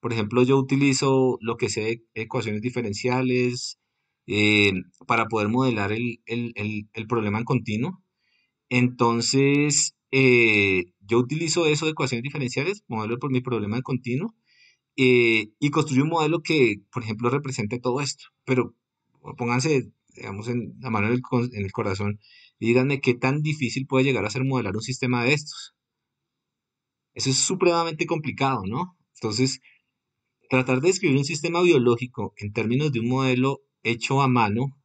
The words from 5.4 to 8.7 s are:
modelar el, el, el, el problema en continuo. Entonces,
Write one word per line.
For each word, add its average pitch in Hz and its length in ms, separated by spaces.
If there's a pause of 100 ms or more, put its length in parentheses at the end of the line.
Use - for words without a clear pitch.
modelar 110 440
el, 117 340
el, 117 280
el, 107 380
el 110 160
problema 107 300
en 120 60
continuo. 120 580 (680)
Entonces, 123 1300 (160)